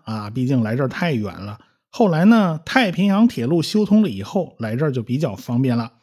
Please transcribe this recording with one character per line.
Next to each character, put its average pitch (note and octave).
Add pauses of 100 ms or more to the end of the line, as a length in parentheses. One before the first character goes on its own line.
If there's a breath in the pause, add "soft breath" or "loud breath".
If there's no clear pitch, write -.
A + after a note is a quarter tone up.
啊， G#2+
毕 B2+
竟 B2+
来 A2
这 C3+
儿 C3+
太 E3+
远 G2+
了。 G#2 (300 soft breath)
后 A3
来 E3
呢， G3+
太 B3
平 F3+
洋 G3+
铁 A#2
路 D#3+
修 G#3+
通 G#3+
了 G3
以 G2
后， E3
来 A2+
这 C#3
儿 D3
就 B2
比 A#2+
较 C3
方 B2
便 B2+
了。 A#2 (100)